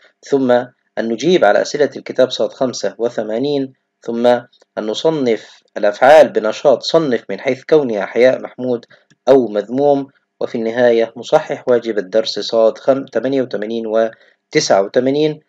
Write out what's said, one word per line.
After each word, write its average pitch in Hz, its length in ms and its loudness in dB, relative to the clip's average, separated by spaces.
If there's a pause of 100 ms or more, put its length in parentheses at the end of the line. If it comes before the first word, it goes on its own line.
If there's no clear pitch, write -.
(220)
ثم 135 280 0 (480)
أن 113 100 -6
نجيب 131 360 0
على 104 180 4
أسئلة 143 340 -2
الكتاب 120 340 -2
صاد 110 220 -4
خمسة 110 460 -6
وثمانين، 123 720 -4 (300)
ثم 117 240 -4
أن 123 200 2 (320)
نصنف 117 840 -4 (140)
الأفعال 127 520 6
بنشاط، 107 540 0
صنف 151 480 0
من 98 100 -8
حيث 127 240 -4
كونها 120 420 0
حياء 120 360 2
محمود 123 420 -6 (440)
أو 127 200 6
مذموم، 131 580 0 (340)
وفي 117 140 -6
النهاية 113 640 0
نصحح 147 520 -2
واجب 117 300 0
الدرس 104 400 -4
صاد 110 400 0
خم-، 135 340 -2
ثمانية 131 300 -2
وثمانين 113 440 -8
وتسعة 110 960 -2
وثمانين، 143 680 -2